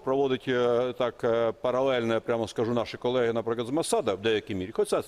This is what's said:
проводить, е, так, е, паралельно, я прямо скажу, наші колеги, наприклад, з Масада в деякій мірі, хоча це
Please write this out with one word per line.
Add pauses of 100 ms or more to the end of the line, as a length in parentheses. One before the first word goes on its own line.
проводить,
е,
так,
е,
паралельно,
я
прямо
скажу,
наші
колеги,
наприклад,
з
Масада
в
деякій
мірі,
хоча
це